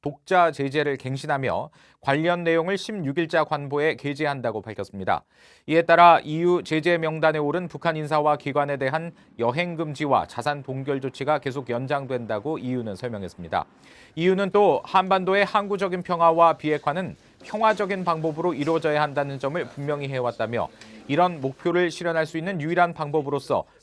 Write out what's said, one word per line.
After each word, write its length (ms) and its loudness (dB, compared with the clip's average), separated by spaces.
독자 500 2
제재를 460 -2
갱신하며 720 -4
관련 440 0
내용을 340 2
십육 400 -6
일자 260 0
관보에 520 -2
게재한다고 680 -4
밝혔습니다. 600 -4
이에 140 4
따라 420 8
이유 400 0
제재 340 0
명단에 420 0
오른 280 -2
북한 300 -4
인사와 400 0
기관에 400 -2
대한 340 -4
여행 360 0
금지와 520 0
자산 360 -6
동결 380 -4
조치가 380 -2
계속 300 -8
연장된다고 920 -4
이유는 360 -6
설명했습니다. 720 -6
이유는 360 0
또 340 4
한반도의 600 2
항구적인 580 -2
평화와 540 6
비핵화는 580 -2
평화적인 580 0
방법으로 500 -2
이루어져야 480 0
한다는 380 -2
점을 260 -4
분명히 440 -6
해왔다며 580 -4
이런 340 2
목표를 500 0
실현할 340 -2
수 140 -8
있는 200 -6
유일한 360 2
방법으로서 680 -2